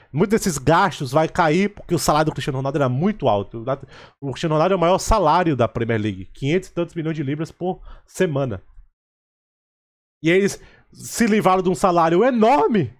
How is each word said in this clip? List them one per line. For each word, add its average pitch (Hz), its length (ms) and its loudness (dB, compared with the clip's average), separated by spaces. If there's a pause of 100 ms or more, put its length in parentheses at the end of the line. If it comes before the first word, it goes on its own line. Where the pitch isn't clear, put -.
(120)
muitos 202 260 2
desses 170 200 -2
gastos 147 520 0
vai 156 180 2
cair 180 420 0
porque - 240 -8
o 165 40 0
salário 156 320 2
do - 20 0
Cristiano 135 260 -6
Ronaldo 139 200 -4
era 139 100 2
muito 143 400 -2
alto. 104 360 -2 (560)
O 139 100 -8
Cristiano 156 240 -4
Ronaldo 165 200 2
é - 20 2
o 151 40 -2
maior 175 180 4
salário 170 580 2
da 120 100 2
Premier 113 340 -2
League. 98 260 -6
Quinhentos 170 420 -4
e - 40 -20
tantos 170 220 -6
milhões 160 220 -6
de 156 60 -4
libras 147 280 -6
por 180 320 -8 (240)
semana. 135 560 -4 (1600)
E 156 80 0
eles 190 320 0 (300)
se 127 340 -4
livraram 190 360 2
de 175 60 -4
um 185 60 0
salário 170 480 2
enorme 240 760 2